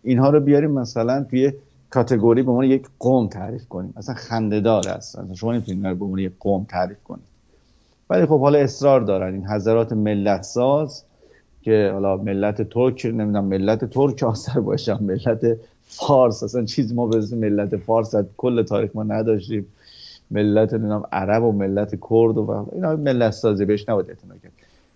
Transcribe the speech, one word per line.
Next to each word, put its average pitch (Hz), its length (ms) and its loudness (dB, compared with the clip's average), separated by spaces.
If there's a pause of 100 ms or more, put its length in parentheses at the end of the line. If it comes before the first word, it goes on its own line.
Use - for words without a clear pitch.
اینها 131 280 2
رو 147 100 6
بیاریم 143 300 4
مثلاً 123 600 -2
توی 135 220 2 (380)
کاتگوری 117 520 4
به 127 80 0
عنوان 123 160 2
یک 135 200 2 (120)
قوم 123 280 2
تعریف 101 420 -10
کنیم؟ 95 280 -10
اصلاً 107 180 -10
خنده‌دار 107 720 0
است. - 300 -10
اصلاً 92 160 -12
شما 110 180 -6
نمی‌تونید 98 260 -4
اینا 95 120 -4
رو 90 60 -4
به 98 80 -8
عنوان 95 140 -4
یک 95 220 -4
قوم 98 240 0
تعریف 92 400 -6
کنید. - 200 -16 (840)
ولی 180 160 4
خب 143 140 4
حالا 143 180 4
اصرار 135 420 4
دارن 95 340 -2
این 95 120 -8
حضرات 110 460 0
ملت 104 500 0
ساز 135 600 -2 (600)
که 107 300 4
حالا 98 240 0
ملت 104 520 -2
ترک، 123 380 0
نمی‌دونم، 107 380 -2
ملت 98 400 0
ترک 135 380 0
آذربایجان، 107 800 -2
ملت 113 540 0 (240)
فارس، 127 600 2
اصلاً 113 220 -4
چیز 113 300 -2
ما 120 120 0
به 110 100 0
اسم 110 220 -2
ملت 104 380 -2
فارس 110 380 0
از 104 100 0 (120)
کل 120 260 0
تاریخ 107 320 -2
ما 110 80 -6
نداشتیم. 107 640 -2 (640)
ملت، 107 420 2
نمی‌دونم، 107 300 -2 (100)
عرب 101 300 0
و 113 100 2
ملت 101 380 -2
کرد 113 480 2
و، 107 40 0
و 107 320 -4
اینا 165 220 -4
ملت 127 340 0
سازی، 104 340 0
بهش 104 240 0
نباید 98 200 -2
اعتنا - 280 -20
کرد. - 160 -20 (440)